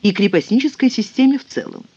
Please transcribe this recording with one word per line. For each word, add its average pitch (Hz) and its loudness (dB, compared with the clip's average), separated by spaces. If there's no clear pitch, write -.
и 208 2
крепостнической 202 0
системе 262 0
в - -10
целом. 50 -12